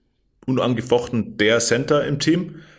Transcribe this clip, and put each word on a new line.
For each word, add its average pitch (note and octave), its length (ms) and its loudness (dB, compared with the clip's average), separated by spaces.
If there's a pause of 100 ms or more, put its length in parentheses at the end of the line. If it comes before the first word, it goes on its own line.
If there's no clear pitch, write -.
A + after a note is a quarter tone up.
(440)
unangefochten A#2+ 920 -2
der A2 240 4
Center C#3 440 0
im C#3+ 140 -4
Team. F3 380 0 (220)